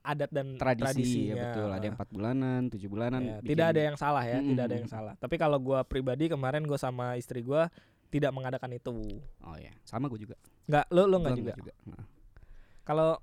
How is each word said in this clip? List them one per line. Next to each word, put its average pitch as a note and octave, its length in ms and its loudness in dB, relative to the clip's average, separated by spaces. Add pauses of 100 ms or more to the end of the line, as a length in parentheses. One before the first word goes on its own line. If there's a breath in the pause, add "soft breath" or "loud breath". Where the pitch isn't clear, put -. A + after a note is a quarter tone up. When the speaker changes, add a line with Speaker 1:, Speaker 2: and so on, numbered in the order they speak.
Speaker 1:
adat C#3+ 300 -2
dan C3+ 260 -4
Speaker 2:
tradisi, B2+ 320 2
Speaker 1:
tradisinya. B2 400 2
Speaker 2:
ya A#2+ 160 -2
betul. A2+ 260 -2
Ada F#2+ 140 -2
yang A2 100 -4
empat G#2+ 160 -8
bulanan, B2+ 560 0
tujuh G#2 220 -6
bulanan, A#2 320 -2
Speaker 1:
Iya, A#2 160 -4
Speaker 2:
bikin A#2+ 160 -4
Speaker 1:
tidak E3 160 4
ada D#3+ 140 4
yang D3 160 0
salah C#3+ 260 2
ya, A#2+ 160 0
tidak C3 240 2
ada A#2+ 100 -2
yang A#2 140 -4
Speaker 2:
Mm-mm. A2+ 80 -10
Speaker 1:
salah. G#2+ 180 -8
Tapi B2 220 -6
kalau D#3 220 4
gua C3 240 2
pribadi, C3 440 -2
kemarin D3+ 380 0
gua C#3+ 160 -2
sama B2 340 -4
istri B2 280 -6
gua D3 260 2 (400 soft breath)
tidak C#3+ 240 2
mengadakan C3 400 -6
itu. A#2+ 240 -6 (420)
Speaker 2:
Oh D#2+ 160 -14
iya, - 280 -16
sama B2 260 -4
gua A#2+ 80 -6
juga. G#2+ 240 -14 (240)
Speaker 1:
Nggak, D3 240 4
lu, F3+ 160 8
lu F#3+ 140 6
nggak E3 100 0
Speaker 2:
Gua B2+ 100 2
Speaker 1:
juga? A#2+ 140 -4
Speaker 2:
nggak - 80 -14
juga. - 120 -14 (120)
Heeh. - 200 -14 (800)
Speaker 1:
Kalau D#3 260 4 (140)